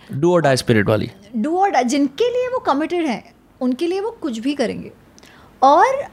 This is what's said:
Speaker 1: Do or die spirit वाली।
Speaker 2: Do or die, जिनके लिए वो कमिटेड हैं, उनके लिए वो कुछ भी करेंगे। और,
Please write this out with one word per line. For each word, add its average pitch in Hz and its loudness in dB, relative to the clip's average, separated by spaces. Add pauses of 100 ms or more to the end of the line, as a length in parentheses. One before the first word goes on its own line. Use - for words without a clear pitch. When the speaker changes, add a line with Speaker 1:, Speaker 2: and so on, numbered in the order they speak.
(140)
Speaker 1:
Do 143 -2
or 175 4
die 135 2
spirit 107 2
वाली। 107 0 (260)
Speaker 2:
Do 220 -2
or 370 0
die, 262 0
जिनके 285 0
लिए 494 -2
वो 494 -4
कमिटेड 330 -2
हैं, - -6 (280)
उनके 254 -2
लिए 381 -2
वो 440 -6
कुछ 254 -8
भी 269 -4
करेंगे। 202 -6 (720)
और, 311 6 (280)